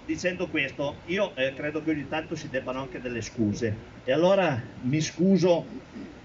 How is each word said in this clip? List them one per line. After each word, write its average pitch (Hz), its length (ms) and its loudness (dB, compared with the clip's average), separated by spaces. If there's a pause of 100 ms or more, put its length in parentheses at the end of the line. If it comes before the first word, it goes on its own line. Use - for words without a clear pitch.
dicendo 175 420 -2
questo, 143 580 -2
io, 190 300 0
eh, 135 180 0
credo 151 300 -4
che 156 80 0
ogni 147 160 -2
tanto 156 280 -4
si 147 140 -8
debbano 127 320 -2
anche 135 200 -8
delle 120 200 -4
scuse 107 540 0 (280)
e 127 80 0
allora 165 480 4 (220)
mi 135 180 2
scuso, 170 640 4 (600)